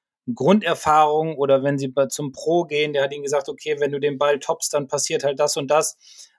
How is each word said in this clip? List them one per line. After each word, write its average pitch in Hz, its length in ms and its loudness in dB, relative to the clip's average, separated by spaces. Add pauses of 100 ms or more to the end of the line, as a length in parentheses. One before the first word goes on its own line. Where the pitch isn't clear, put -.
(360)
Grunderfahrung 156 1000 2
oder 135 260 4
wenn 143 140 0
sie 139 100 -4
bei, 135 200 0
zum 147 240 -6
Pro 170 340 0
gehen, 151 280 -2
der 139 100 2
hat 139 100 -2
ihnen 147 100 -10
gesagt, 139 260 -2
„Okay, 147 300 -4
wenn 143 120 0
du 143 80 -4
den 143 180 -2
Ball 143 220 0
toppst, - 340 -6
dann 143 140 -2
passiert 147 360 -2
halt 143 160 0
das 147 180 0
und 147 140 -4
das.“ 156 260 2 (420)